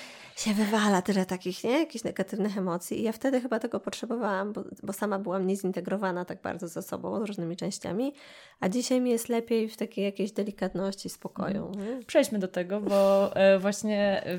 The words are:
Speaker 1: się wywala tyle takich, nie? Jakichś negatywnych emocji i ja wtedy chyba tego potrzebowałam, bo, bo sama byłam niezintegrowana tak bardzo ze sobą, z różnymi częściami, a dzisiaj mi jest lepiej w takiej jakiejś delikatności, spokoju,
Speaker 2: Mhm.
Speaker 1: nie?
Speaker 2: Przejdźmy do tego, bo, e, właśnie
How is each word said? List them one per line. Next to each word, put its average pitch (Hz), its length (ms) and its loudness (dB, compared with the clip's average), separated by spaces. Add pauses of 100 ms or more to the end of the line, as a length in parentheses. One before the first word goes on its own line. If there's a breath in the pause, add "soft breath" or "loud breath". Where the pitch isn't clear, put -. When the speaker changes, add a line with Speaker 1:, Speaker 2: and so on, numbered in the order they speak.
(360 loud breath)
Speaker 1:
się 220 180 0
wywala 208 480 4
tyle 190 240 2
takich, 185 380 -6
nie? 247 140 4
Jakichś 311 260 -2
negatywnych 196 540 -2
emocji 180 420 -4
i - 20 0
ja 220 100 0
wtedy 254 280 2
chyba 240 180 -2
tego 233 220 -4
potrzebowałam, 208 720 -4
bo, 202 120 -8 (180)
bo 202 100 -6
sama 202 260 -2
byłam 190 280 -2
niezintegrowana 185 800 -2
tak - 180 -10
bardzo 175 260 -6
ze 165 140 -8
sobą, 202 420 -6
z 202 40 -4
różnymi 175 280 -6
częściami, 214 580 -4 (460 loud breath)
a 180 80 2
dzisiaj 247 320 2
mi 247 100 2
jest 233 180 0
lepiej 233 400 0
w 220 80 -12
takiej 202 280 -4
jakiejś 196 280 -2
delikatności, 196 760 -4
spokoju, - 580 -6
Speaker 2:
Mhm. 208 320 -6
Speaker 1:
nie? 233 80 -12
Speaker 2:
Przejdźmy 269 320 4
do 185 100 0
tego, 180 320 -2
bo, 196 560 4
e, 196 220 8
właśnie 202 680 0 (140)